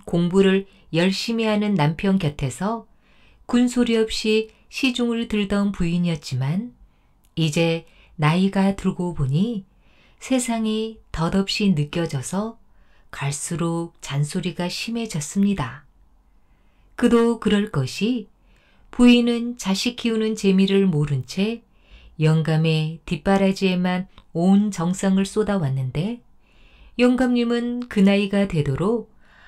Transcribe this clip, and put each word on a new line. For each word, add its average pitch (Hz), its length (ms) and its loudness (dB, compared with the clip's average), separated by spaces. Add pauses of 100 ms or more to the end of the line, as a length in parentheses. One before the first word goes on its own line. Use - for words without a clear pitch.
공부를 190 640 2 (260)
열심히 190 520 0
하는 208 300 0
남편 175 460 0
곁에서 180 680 -4 (600)
군소리 240 500 2
없이 220 540 0 (180)
시중을 240 580 -2
들던 202 460 0
부인이었지만 170 1000 -2 (640)
이제 165 500 0 (300)
나이가 190 640 2
들고 180 380 -4
보니 160 500 -2 (540)
세상이 220 800 -2 (140)
덧없이 196 580 0
느껴져서 165 880 -2 (520)
갈수록 165 920 -4
잔소리가 165 680 -4
심해졌습니다. 196 1160 -4 (1120)
그도 233 420 4
그럴 208 320 0
것이 196 580 -2 (640)
부인은 240 680 4
자식 196 380 -2
키우는 220 380 -2
재미를 196 520 4
모른 147 400 0
채 220 360 -4 (560)
영감의 160 840 2
뒷바라지에만 185 1040 0 (240)
온 196 380 4
정성을 190 540 0
쏟아왔는데 190 1000 -2 (760)
영감님은 240 880 0
그 - 120 0
나이가 196 480 2
되도록 165 680 -2 (340)